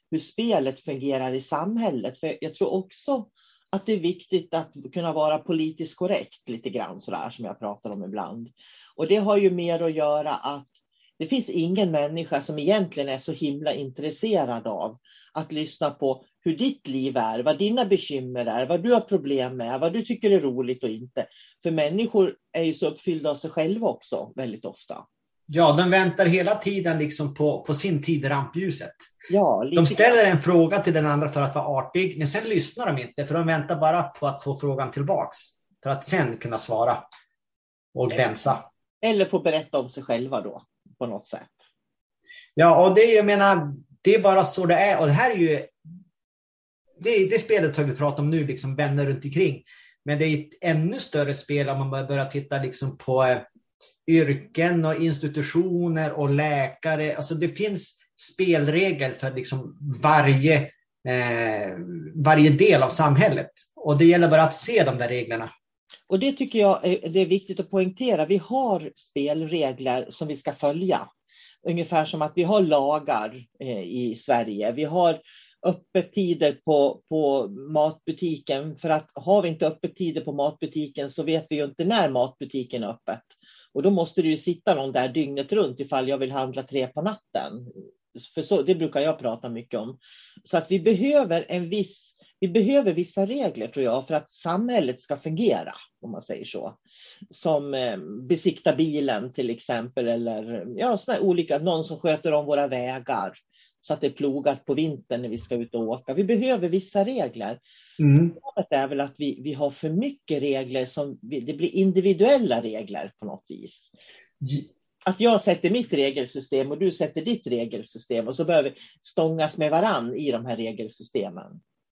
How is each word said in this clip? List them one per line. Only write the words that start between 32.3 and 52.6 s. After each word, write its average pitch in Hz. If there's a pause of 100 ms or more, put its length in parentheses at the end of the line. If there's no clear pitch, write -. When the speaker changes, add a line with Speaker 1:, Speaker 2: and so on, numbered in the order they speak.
Speaker 2:
lyssnar 226
de 135
inte, 139
för 147
de 165
väntar 151
bara 156
på -
att 139
få 139
frågan 135
tillbaks 143 (460)
för 135
att 131
sen 143
kunna 110
svara 117 (960)
och 127
glänsa. 120 (440)
Speaker 1:
Eller 214
få 175
berätta 156
om 123
sig 131
själva 123
då, 101 (360)
på 123
något 104
sätt. - (1040)
Speaker 2:
Ja, 170
och 185
det, 220
jag 214
menar, 196 (280)
det 202
är 220
bara 190
så 185
det 170
är. 190
Och 160
det 143
här 240
är 214
ju, 156 (1300)
det, 196
det 226
spelet 170
har 147
vi 127
pratat 143
om 147
nu, 160
liksom 135
vänner 143
runt 135
omkring. 143 (420)
Men 147
det 156
är 151
ett - (100)
ännu 170
större 143
spel 143
om 135
man 135
börjar 139
titta 139